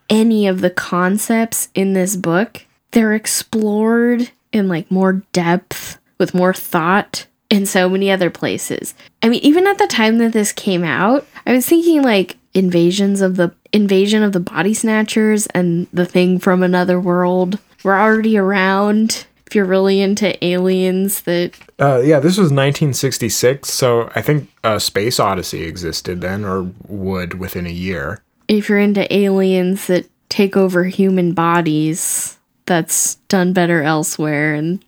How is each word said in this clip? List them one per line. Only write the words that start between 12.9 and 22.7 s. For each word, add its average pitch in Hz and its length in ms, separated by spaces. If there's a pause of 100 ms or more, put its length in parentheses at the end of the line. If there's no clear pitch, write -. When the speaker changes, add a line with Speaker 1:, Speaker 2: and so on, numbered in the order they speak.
Speaker 1:
of 185 160
the, 175 180 (180)
Invasion 202 500
of 208 100
the 180 80
Body 180 340
Snatchers 214 760
and 175 440
The 175 140
Thing 180 320
from 185 240
Another 180 360
World 180 600 (260)
were 196 140
already 220 400
around. 196 880 (200)
If - 80
you're 202 120
really 190 340
into 196 440
aliens 185 800
that 175 300 (260)
Speaker 2:
Uh, 139 260
yeah, 151 140
this 175 200
was 175 120
nineteen 139 440